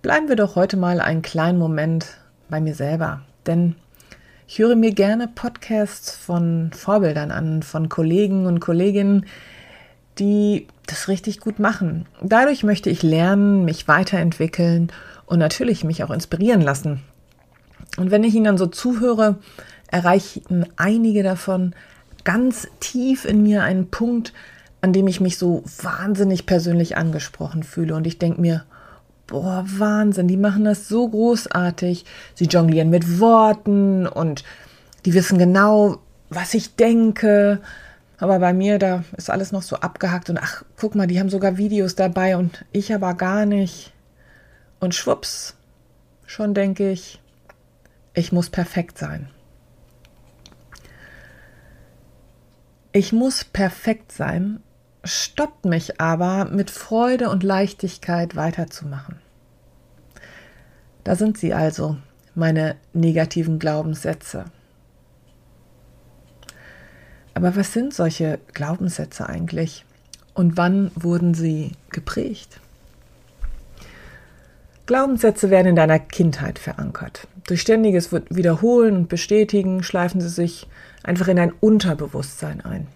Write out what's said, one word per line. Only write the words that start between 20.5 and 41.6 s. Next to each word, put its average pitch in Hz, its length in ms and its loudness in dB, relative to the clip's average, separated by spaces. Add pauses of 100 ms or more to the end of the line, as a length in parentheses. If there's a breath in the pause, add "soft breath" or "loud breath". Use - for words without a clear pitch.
einige 208 480 2
davon 185 500 -2 (480 loud breath)
ganz 233 460 0 (100)
tief 254 460 -2
in 208 180 4
mir 208 220 4
einen 185 260 0
Punkt, 233 420 -2 (480 loud breath)
an 185 120 2
dem 190 160 4
ich 180 120 -2
mich 180 180 0
so 175 260 0 (180)
wahnsinnig 190 640 -2
persönlich 170 500 0
angesprochen 160 680 -6
fühle. 160 320 -4
Und 160 100 -2
ich 170 140 -8
denk 170 180 0
mir, 170 260 0 (680 loud breath)
„Boah, 185 360 -4
Wahnsinn, 202 600 0
die 185 120 2
machen 208 260 2
das 208 240 0
so 233 180 0
großartig. 180 1000 -2 (280 loud breath)
Sie 175 120 0
jonglieren 160 420 4
mit 170 320 2
Worten 208 840 4
und 160 360 -4 (600 loud breath)
die 180 80 2
wissen 185 240 4
genau, 196 600 4 (320)
was 175 240 -8
ich - 220 -4
denke.“ 214 840 4 (560 loud breath)
Aber 190 220 0
bei 180 160 2
mir, 202 240 2
da 180 260 0 (140)
ist 175 100 -12
alles 196 240 -4
noch 190 80 -6
so - 160 -10
abgehackt 175 540 -6
und 165 80 -2
ach, - 260 -10 (140)
guck 214 160 -6
mal, 196 120 2
die 180 140 0
haben 196 80 0
sogar 190 300 0
Videos 202 360 0